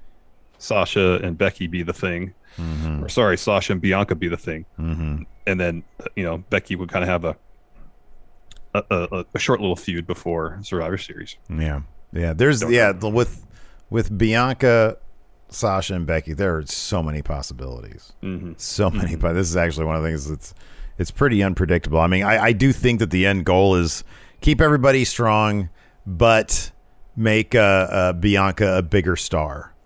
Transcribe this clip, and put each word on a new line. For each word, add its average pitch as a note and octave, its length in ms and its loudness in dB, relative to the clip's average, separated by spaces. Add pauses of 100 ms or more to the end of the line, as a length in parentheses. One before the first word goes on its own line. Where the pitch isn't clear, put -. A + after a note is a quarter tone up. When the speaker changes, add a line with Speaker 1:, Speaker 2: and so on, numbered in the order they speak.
(580)
Speaker 1:
Sasha F#2 640 2
and E2+ 140 -6
Becky F#2+ 300 -2
be F2 160 -4
the F2 100 -6
thing. F2+ 400 -6 (240)
Speaker 2:
Mm-hmm. D#2 480 -6
Speaker 1:
Or, C#2+ 40 -8
sorry, G2+ 280 2
Sasha G2+ 360 0
and F2+ 100 -2
Bianca G2 320 2
be E2+ 140 -4
the E2+ 80 -4
thing. D#2+ 280 -8 (140)
Speaker 2:
Mm-hmm. D#2+ 440 -4 (240)
Speaker 1:
And F#2+ 140 -2
then, E2+ 240 -2 (300)
you G2 100 -4
know, E2 140 -4
Becky F#2 380 -4
would F2+ 140 -10
kinda F2+ 160 -2
have F2 180 -2
a, D#2+ 120 -4 (1400)
a, G#2 160 0
a, F2+ 340 -2 (100)
a - 40 -4
short A#2+ 220 0
little F#2 160 0
feud E2+ 300 -6
before E2 560 -6
Survivor F2+ 360 -4
Series. - 380 -16 (140)
Speaker 2:
Yeah. D#2 320 -4 (300)
Yeah. E2 200 -4
There's, A#2+ 280 4
Speaker 1:
Don't A#2+ 120 0
Speaker 2:
yeah, A2+ 200 4
Speaker 1:
know. F2+ 80 -6
Speaker 2:
the, G#2+ 100 -4
with, A#2 340 0 (460)
with G#2+ 260 -2
Bianca, A#2 800 4 (520)
Sasha, F#2+ 460 -2
and E2+ 120 -4
Becky, D#2+ 260 -2
there E2+ 240 -2
are D#2 100 -6
so - 360 -4
many D2+ 200 -4
possibilities. C2 880 -10 (100)
Speaker 1:
Mm-hmm. F2+ 340 -10
Speaker 2:
So - 340 -2
many. F2+ 220 -2
Speaker 1:
Mm-hmm. D#2+ 80 -4
Speaker 2:
But E2+ 140 0
this F2+ 140 0
is E2+ 80 -2
actually D#2+ 300 0
one D#2 100 -2
of D#2+ 60 -2
the D#2+ 60 -2
things D2 200 -6
that's, - 260 -10 (440)
it's F2+ 120 -2
pretty A#2+ 320 2
unpredictable. E2+ 580 2
I E2 60 4
mean, F#2 180 2
I, G#2+ 200 4
I A#2+ 80 4
do B2+ 200 4
think A#2+ 280 2
that F#2+ 100 0
the F#2 160 4
end G2 180 2
goal F#2 320 6
is E2+ 260 0 (380)
keep - 220 4
everybody C#3 420 4
strong, G#2+ 640 2 (380)
but A2 640 2 (420)
make, A2 400 2
uh, B2 40 6
uh, F#2+ 560 4
Bianca G2 640 2
a F#2 40 2
bigger F2 320 2
star, D2+ 600 -4 (120)